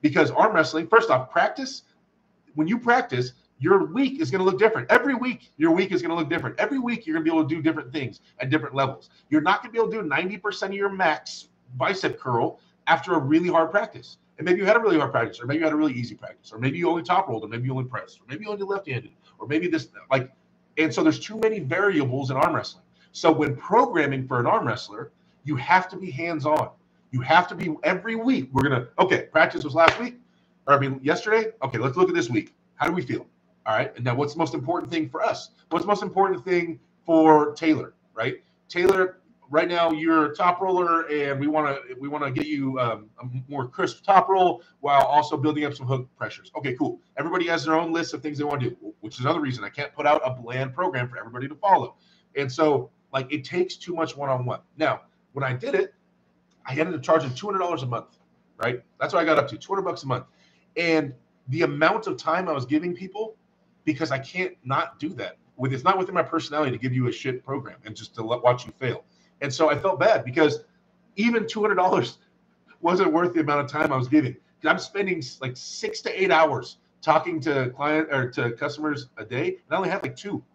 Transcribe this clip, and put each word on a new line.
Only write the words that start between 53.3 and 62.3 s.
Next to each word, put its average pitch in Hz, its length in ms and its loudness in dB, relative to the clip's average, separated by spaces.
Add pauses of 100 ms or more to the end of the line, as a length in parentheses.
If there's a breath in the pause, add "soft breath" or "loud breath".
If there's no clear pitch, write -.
it 143 140 -6
takes 185 320 -4
too 175 180 -10
much 156 220 -4
one-on-one. 127 420 -4 (160)
Now, 131 280 -2 (280)
when 135 140 -6
I 127 80 -2
did 208 220 -4
it, 381 180 0 (720)
I - 60 -10
ended 165 240 -2
up 139 60 -8
charging 143 320 2
two 156 120 -10
hundred 196 140 -2
dollars 170 240 -2
a - 20 -6
month, 117 320 -8 (400)
right? 123 260 -6 (160)
That's 151 140 -4
what 175 80 4
I 156 40 2
got 156 120 4
up - 120 2
to, 107 80 -12
two - 160 -8
hundred 190 100 -2
bucks 170 200 -6
a 135 40 -10
month. 117 180 -4 (500 soft breath)
And 160 380 0 (340)
the 147 140 -2
amount 160 460 0
of 127 100 -6
time 175 320 -2